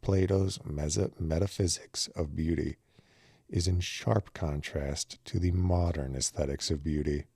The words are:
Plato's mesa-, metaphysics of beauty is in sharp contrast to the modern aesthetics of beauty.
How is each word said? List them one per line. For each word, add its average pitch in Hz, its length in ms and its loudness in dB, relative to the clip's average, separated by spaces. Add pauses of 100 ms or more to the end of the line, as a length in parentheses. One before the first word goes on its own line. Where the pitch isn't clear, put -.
Plato's 95 600 2
mesa-, 76 540 0
metaphysics 85 880 0
of 78 280 -4
beauty 80 400 0 (720)
is 87 200 0
in 90 120 2
sharp - 540 -2
contrast 73 920 -6
to - 140 -4
the 90 140 2
modern 87 640 2
aesthetics 69 540 -2
of 78 120 0
beauty. 73 540 0